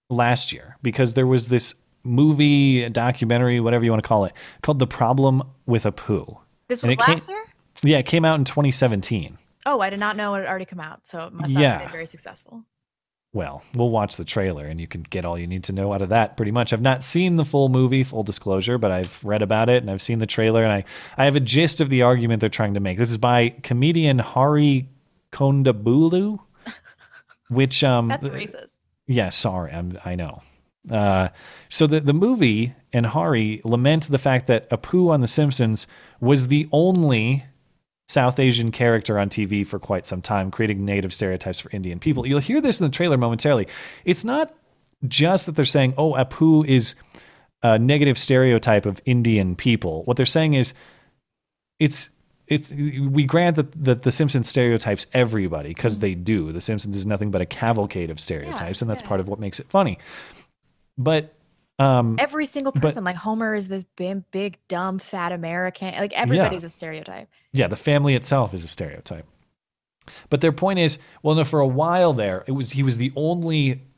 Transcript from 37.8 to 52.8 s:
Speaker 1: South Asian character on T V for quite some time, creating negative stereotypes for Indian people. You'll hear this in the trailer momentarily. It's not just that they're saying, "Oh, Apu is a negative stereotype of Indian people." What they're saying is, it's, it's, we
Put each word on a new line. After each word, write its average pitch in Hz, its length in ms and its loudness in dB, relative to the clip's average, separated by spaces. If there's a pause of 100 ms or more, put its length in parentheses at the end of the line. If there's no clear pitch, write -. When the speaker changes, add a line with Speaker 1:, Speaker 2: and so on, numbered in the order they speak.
Speaker 1:
South 127 320 2
Asian 120 320 2
character 113 480 0
on 101 120 0
T 107 160 -4
V 101 180 -2
for 101 140 -8
quite 92 260 -4
some 92 160 -8
time, 95 300 -2
creating 104 340 -2
negative 98 300 -2
stereotypes 92 440 -4
for - 120 -16
Indian 92 280 -8
people. 127 280 -2
You'll 139 120 2
hear 233 220 0
this 277 200 0
in 170 60 2
the 131 60 -2
trailer 170 240 0
momentarily. 117 500 2 (380)
It's 180 200 0
not 294 280 -2 (560)
just 180 380 2
that 170 100 -6
they're 151 80 2
saying, 131 320 2
"Oh, 151 160 0
Apu 156 540 4
is 131 280 2 (680)
a 113 160 6
negative 139 400 4
stereotype 123 640 4
of 98 220 -4
Indian 113 500 2
people." 87 480 0
What 120 140 0
they're 131 80 2
saying 160 260 2
is, 131 220 0 (1040)
it's, - 320 -2 (360)
it's, 151 260 -2
we 139 520 0